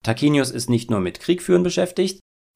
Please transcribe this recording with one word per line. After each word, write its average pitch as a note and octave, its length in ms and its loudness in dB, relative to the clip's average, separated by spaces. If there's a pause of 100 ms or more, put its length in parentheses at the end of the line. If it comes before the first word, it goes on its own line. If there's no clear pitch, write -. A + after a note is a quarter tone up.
Tarquinius C3+ 480 2
ist A#2+ 180 -6
nicht A#2+ 220 0
nur G#2 80 0
mit F2+ 220 -4
Kriegführen F3+ 420 2
beschäftigt, F#3+ 560 -2 (360)